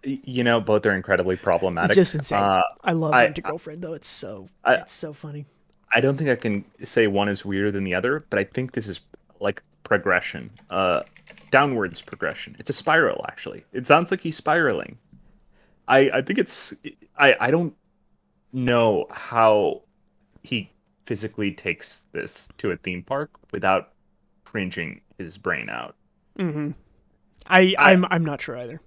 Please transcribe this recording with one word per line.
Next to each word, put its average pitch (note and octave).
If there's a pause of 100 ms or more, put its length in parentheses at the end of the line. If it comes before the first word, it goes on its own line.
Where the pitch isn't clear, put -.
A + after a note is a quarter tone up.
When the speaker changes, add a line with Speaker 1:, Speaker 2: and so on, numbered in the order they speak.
Speaker 1:
Y-, C3+
you B2
know, A#2+
both G#2+
are G#2
incredibly F#2
problematic. F2
Speaker 2:
It's -
just F3+
insane. -
Speaker 1:
Uh, F#3 (200)
Speaker 2:
I F3+
love D#3+
Speaker 1:
I, B2
Speaker 2:
Rent D3
a -
Girlfriend, D#3+
though. E3
It's D3+
so, F#2+ (160)
Speaker 1:
I, B2+
Speaker 2:
it's -
so D#3
funny. D3 (480)
Speaker 1:
I A2+
don't C3+
think C#3+
I A#2+
can G#2 (180)
say A2+
one G2+
is G2+
weirder G2+
than G2
the F#2
other, B2
but G2+
I G2
think B2+
this G#2+
is, F2+ (380)
like, G2+ (220)
progression. F2+ (220)
Uh, F2+ (480)
downwards C3
progression. -
It's -
a -
spiral, D#3
actually. - (100)
It B2
sounds D#3+
like F#3
he's D#3+
spiraling. D3 (920)
I, C3+
I C3
think F#3
it's, - (440)
I, C#3
I A#2+
don't E3 (800)
know A#2+
how G#2+ (580)
he A#2 (340)
physically G#2
takes - (100)
this -
to G2+
a E2+
theme F2+
park C#3+ (220)
without F#2+ (540)
cringing F2+ (160)
his E2+
brain C2+
out. A#1 (440)
Speaker 2:
Mm-hmm. D3+ (760)
I, F#3
Speaker 1:
I D3
Speaker 2:
I'm, F3+
I'm E3+
not D3
sure A#2+
either. B2